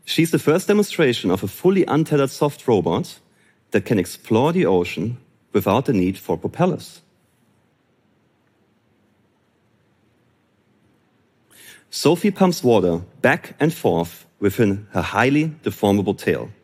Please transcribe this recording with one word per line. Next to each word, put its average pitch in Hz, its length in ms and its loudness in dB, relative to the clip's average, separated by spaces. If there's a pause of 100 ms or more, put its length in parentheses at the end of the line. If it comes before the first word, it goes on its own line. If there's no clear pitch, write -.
She's - 280 0
the 156 80 0
first 165 280 0
demonstration 165 640 0
of 92 120 -2
a 101 40 -6
fully 190 380 2
untethered 147 460 0
soft - 360 -4
robot 98 520 0 (500)
that 101 160 0
can 101 140 0
explore 120 520 -2
the 175 140 2
ocean 92 520 -2 (360)
without 104 320 0
the 139 80 -2
need 95 240 0
for - 200 -6
propellers. - 640 -4 (4000)
Sophie 175 420 2
pumps 185 320 0
water 90 380 2 (200)
back - 380 0
and 160 140 2
forth 85 520 -2 (140)
within 101 520 0
her 92 100 -4
highly 135 480 0 (140)
deformable 101 540 0
tail. 67 320 -2 (140)